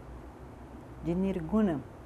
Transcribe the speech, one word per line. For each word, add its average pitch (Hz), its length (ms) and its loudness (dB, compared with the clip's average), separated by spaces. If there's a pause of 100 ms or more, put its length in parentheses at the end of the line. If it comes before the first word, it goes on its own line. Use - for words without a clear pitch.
(1040)
de 160 100 2
Nirguna, 185 680 4 (220)